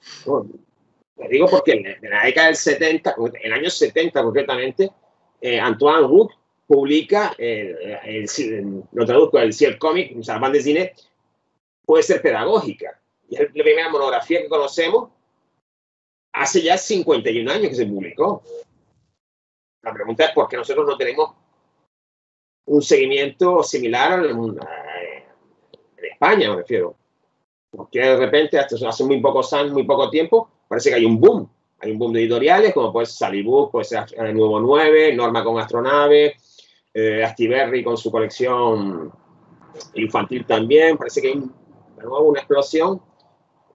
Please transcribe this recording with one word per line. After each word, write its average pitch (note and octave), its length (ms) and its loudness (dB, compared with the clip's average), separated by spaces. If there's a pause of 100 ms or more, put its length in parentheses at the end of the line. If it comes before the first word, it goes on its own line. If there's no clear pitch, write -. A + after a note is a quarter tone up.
(240)
Bueno, C3 260 -4 (680)
te - 120 -14
digo D#3 200 4
porque F#3 240 4
en, G#2 140 0
en G2+ 240 -14
la G#2+ 140 0
década D#3+ 240 4
del D#3+ 80 2
setenta, D#3+ 600 -2
en A#2 140 -4 (100)
el A2 100 -6
año D3+ 180 -2
setenta D#3 520 0
concretamente, C3 680 -2 (500)
eh, A#2+ 180 -2
Antoine C3+ 480 2
Roux F#3+ 260 6 (340)
publica, D3+ 720 2
el, G#2+ 380 -6 (280)
el, G#2+ 220 -10 (120)
el, G2+ 440 -6 (100)
lo A#2 140 -2
traduzco, C3+ 320 4
el, A2+ 140 2
si - 120 0
el B2 140 2
cómic, D#3+ 400 -2
o A2+ 40 -12
sea, A2 120 -8
la A2 60 -6
banda C3+ 180 2
de C3 40 -2
cine, D#3 320 -2 (880)
puede D#3 180 6
ser - 200 0
pedagógica. C#3 800 -2 (280)
Y - 80 -12
es - 60 0
la - 220 -2
primera E3 240 2
monografía D3+ 540 -2
que - 60 -8
conocemos E3 600 -2 (1200)
hace E3+ 300 -2
ya F3 160 2
cincuenta D3 520 -2
y A#2 100 -2
un A2+ 80 -4
años F#3+ 220 -2
que C3 60 -10
se A#2 100 -2
publicó. G2+ 560 -6 (1400)
La A#2 100 -10
pregunta A2+ 340 -2
es D#3 60 -2
por C#3+ 160 0
qué - 80 -10
nosotros C#3+ 300 -2
no C#3 100 -2
tenemos C3+ 360 -4 (1300)
un D3 160 2
seguimiento C#3 800 2
similar C3+ 640 -2
en, A#2+ 120 -4
en - 1700 -14
España, D3+ 380 0
me G2+ 60 -4
refiero. F2 400 -4 (760)
Porque A2+ 300 -8
de C3 160 4
repente, D3 420 2
hasta A#2+ 300 -4
hace A2 160 -4
muy C3+ 160 2
pocos B2+ 320 0
años, C#3+ 200 -2
muy C3+ 120 0
poco C#3 240 0
tiempo, E3 420 0 (160)
parece A#2 240 -2
que B2 60 0
hay A#2 80 2
un A2+ 160 4
boom. G#3 280 6 (320)
Hay A2 100 -8
un G#2+ 80 -6
boom A#2 140 -2
de A2+ 80 0
editoriales, C#3+ 520 2
como A#2 180 0
puede A2+ 160 -2
ser - 100 -14
Salibus, A2 540 0
puede A2+ 140 -4
ser, A2 220 -6 (100)
eh, A2 160 -6
Nuevo G#2+ 280 2
Nueve, D3+ 540 4
Norma A#2 300 -2
con A2+ 140 -2
Astronave, D3 800 2 (580)
eh, A2 280 0
Astiberri A#2+ 640 -2
con A#2 140 -4
su A2 120 -6
colección A2 1040 -2 (800)
infantil A2 520 -6
también. D3 500 4
Parece C#3 240 -6
que C3 80 -2
hay C3+ 60 -2
un, C3 200 -8 (440)
de G#2+ 60 -20
nuevo C#3+ 240 2
una C#3+ 120 2
explosión D#3 600 0 (720)